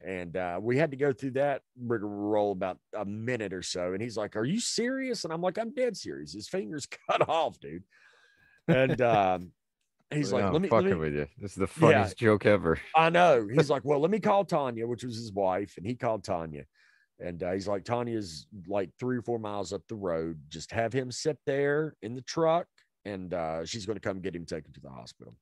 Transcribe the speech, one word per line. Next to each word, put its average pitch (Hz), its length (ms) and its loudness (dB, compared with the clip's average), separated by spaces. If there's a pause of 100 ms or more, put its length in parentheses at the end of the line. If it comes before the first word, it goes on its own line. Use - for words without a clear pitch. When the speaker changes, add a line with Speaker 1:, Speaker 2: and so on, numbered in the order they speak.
Speaker 1:
And, 90 360 -8
uh, 90 260 -4
we 123 160 2
had 151 140 2
to 131 60 -8
go 143 160 2
through 135 180 -6
that 135 300 0 (160)
rigmarole 104 720 0
about 92 280 -4 (140)
a 104 120 -6
minute 110 480 -4
or 90 80 -6
so. 90 320 -4
And 98 80 -4
he's 117 160 -8
like, 104 180 -6
"Are 110 100 0
you 196 140 -2
serious?" 254 640 -4
And 160 80 -6
I'm 170 100 -4
like, 185 160 0
"I'm 220 160 -6
dead 240 240 -2
serious. 76 360 -12
His 104 140 -12
finger's 185 380 -6
<laughs> - 240 -8
cut - 180 4
off, 151 320 0
dude." 80 240 -12 (840)
And, 131 320 4
um, 92 500 4 (580)
he's 147 200 0
Speaker 2:
Well, - 20 0
Speaker 1:
like, 101 140 2
Speaker 2:
yeah, 95 40 2
Speaker 1:
"Let 151 100 4
Speaker 2:
I'm - 20 2
Speaker 1:
me, 196 100 -2
let 113 120 6
Speaker 2:
fucking 98 140 2
Speaker 1:
me," - 0 -
Speaker 2:
with 78 160 0
you. 73 140 -2 (100)
This 101 140 -10
is - 40 -18
the 95 100 2 (100)
Speaker 1:
Yeah. 147 340 8
Speaker 2:
funniest - 80 -12
joke 107 280 4
ever. 85 320 6 (160)
Speaker 1:
I 160 160 6
know. 165 380 6
Speaker 2:
<laughs> 110 40 -6
Speaker 1:
He's 147 180 4
like, 135 140 0
"Well, 139 160 2
let 165 100 4
me 214 100 2
call 202 240 4
Tanya," 127 420 0
which 120 180 -4
was 120 120 -6
his 113 160 -8
wife. 98 440 0
And 85 100 -10
he 123 100 -2
called 110 280 -2
Tanya. 80 420 -4 (540)
And, 87 220 -8
uh, 90 100 -2
he's 95 160 -2
like, 101 160 -2
"Tanya's, 113 640 -4 (220)
like, 98 320 -2
three 127 180 -2
or 117 40 -4
four 120 180 -2
miles 101 320 -6
up 95 160 -6
the 113 80 -8
road. 82 540 -2
Just 80 220 -12
have 113 200 0
him 127 200 -2
sit 147 340 -4
there 143 560 0
in 110 120 -8
the 131 80 -8
truck, 160 460 2 (380)
and, 92 280 -6
uh, 82 320 -2
she's 110 200 -8
gonna 104 140 -4
come 95 200 -4
get 87 160 -6
him, 85 100 -10
take 80 200 -8
him - 80 -20
to 69 60 -20
the 67 100 -16
hospital." 60 520 -18